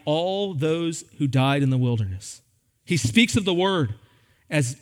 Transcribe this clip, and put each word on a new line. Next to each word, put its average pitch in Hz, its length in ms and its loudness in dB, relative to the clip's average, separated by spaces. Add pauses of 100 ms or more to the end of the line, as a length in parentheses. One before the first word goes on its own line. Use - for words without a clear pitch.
all 185 500 -2
those 160 480 -2 (160)
who 143 80 0
died 135 340 2
in 135 80 2
the 131 80 2
wilderness. 110 640 -2 (420)
He 175 140 0
speaks - 380 2
of 214 100 0
the 190 80 0
word 175 400 0 (560)
as 139 320 -2